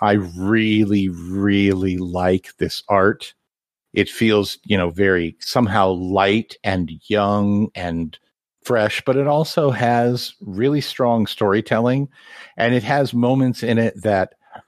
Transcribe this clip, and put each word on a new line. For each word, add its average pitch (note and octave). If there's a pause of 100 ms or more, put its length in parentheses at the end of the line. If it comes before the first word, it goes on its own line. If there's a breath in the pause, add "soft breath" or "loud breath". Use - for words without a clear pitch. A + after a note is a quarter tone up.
I G#2
really, G2+
really F#2+
like F2+
this -
art. G2+ (600)
It G2+
feels, G#2
you G#2
know, F2
very F2
somehow G2+
light G2
and F#2 (180)
young G2+
and E2+ (460)
fresh, G#2+
but C3
it C#3
also D3
has A#2+
really B2+
strong A#2
storytelling, A2+ (480 loud breath)
and A#2
it A#2+
has C#3
moments B2+
in A2+
it A2+
that, G2 (360 loud breath)